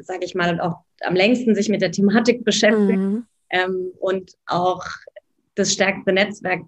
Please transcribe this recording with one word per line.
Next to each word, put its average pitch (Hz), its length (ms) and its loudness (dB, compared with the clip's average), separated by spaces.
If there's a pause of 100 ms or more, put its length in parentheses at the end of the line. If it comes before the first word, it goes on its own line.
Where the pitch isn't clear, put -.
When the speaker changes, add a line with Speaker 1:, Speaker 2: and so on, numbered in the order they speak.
Speaker 1:
sag 180 200 -8
ich 175 120 -8
mal, 175 260 0
auch 170 160 -4 (240)
am 175 140 -2
längsten 220 400 2
sich 208 120 0
mit 202 140 0
der 180 100 0
Thematik 226 540 2
beschäftigt, 208 540 4
Speaker 2:
Mhm. 202 260 -2 (240)
Speaker 1:
ähm, 185 500 -2
und 190 340 -4 (120)
auch 180 400 -2 (720)
das 196 180 0
stärkste 196 400 0
Netzwerk, 185 540 -2